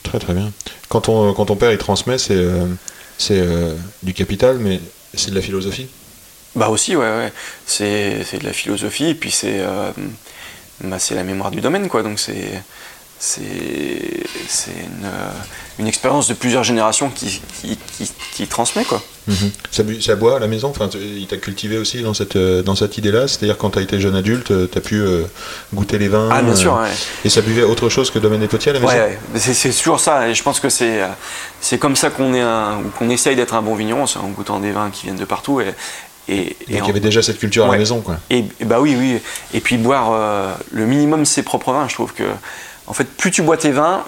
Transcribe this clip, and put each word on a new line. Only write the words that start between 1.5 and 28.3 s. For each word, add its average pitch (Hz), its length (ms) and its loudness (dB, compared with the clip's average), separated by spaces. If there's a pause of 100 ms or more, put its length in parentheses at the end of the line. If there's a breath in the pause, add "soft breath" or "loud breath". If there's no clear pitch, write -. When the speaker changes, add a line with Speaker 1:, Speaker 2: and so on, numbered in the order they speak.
Speaker 1:
père, 117 160 4
il 101 60 4
transmet, 123 400 0
c'est, 107 180 0
euh, 90 300 2 (520 loud breath)
c'est, 104 220 2
euh, 85 340 2 (300)
du 92 100 -2
capital, 104 460 2
mais 95 200 0 (360)
c'est - 160 -4
de 98 40 -4
la 95 60 0
philosophie ? 98 460 -6 (680)
Speaker 2:
Bah 113 140 2
aussi, 110 260 2
ouais, 131 100 4
ouais. 110 280 -2 (320 loud breath)
C'est, 104 640 0
c'est - 100 -8
de 104 60 -8
la 104 80 -6
philosophie, 104 540 -2
et 156 80 2
puis 110 160 -6
c'est, 104 280 -2
euh, 95 320 -2 (920 loud breath)
bah, 95 160 -6
c'est - 160 -2
la 95 80 -2
mémoire 95 280 -4
du 104 100 -6
domaine, 180 280 0
quoi. 110 140 0
Donc 104 160 -4
c'est, 101 420 -6 (580 loud breath)
c'est, - 220 -6 (1040)
c'est - 240 -4
une, 90 340 -10
euh, 95 240 -6 (500 loud breath)
une 107 80 0
expérience 131 400 2
de 120 60 0
plusieurs 123 300 2
générations 113 460 2
qui, 98 320 -6 (200)
qui, 110 160 -6 (200)
qui, 107 140 -6 (220)
qui - 140 -6
transmet, 156 380 0
quoi. 107 160 -2 (260)
Speaker 1:
Mhm. 101 240 2 (200)
Ça 110 120 0
bu-, 107 180 -2
ça 107 140 2
boit 113 200 4
à 131 40 0
la 110 80 0
maison, 110 220 -2
enfin, 110 180 -2
tu, 98 120 -6
il 101 280 -8
t'a 98 100 -4
cultivé 104 400 -4
aussi 117 260 -4
dans 110 100 -2
cette, 101 220 -4
euh, 92 260 4
dans 98 140 0
cette 101 220 0
idée-là, 110 300 4
c'est-à-dire 104 300 0
quand 101 140 0
t'as 98 100 0
été 95 180 0
jeune 95 160 2
adulte, 107 360 2
euh, 92 200 4
t'as 90 100 -2
pu, - 160 -2
euh, 92 260 2 (500 loud breath)
goûter 101 240 0
les 101 120 2
vins, 107 220 4
Speaker 2:
Ah, 135 120 4
bien 117 100 4
Speaker 1:
euh, - 20 4
Speaker 2:
sûr, 95 200 4
ouais. 113 140 2 (360)
Speaker 1:
et 110 40 4
ça 113 120 6
buvait 113 220 4
autre 113 260 4
chose 131 220 2
que 110 80 0
Domaine 107 220 4